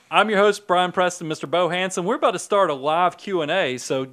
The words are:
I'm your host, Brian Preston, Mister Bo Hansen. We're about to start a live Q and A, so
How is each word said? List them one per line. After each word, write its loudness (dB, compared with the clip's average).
I'm 4
your 0
host, 2
Brian 2
Preston, -2
Mister -8
Bo 0
Hansen. -4
We're -2
about 0
to -6
start 2
a -2
live 0
Q -4
and -2
A, 0
so -4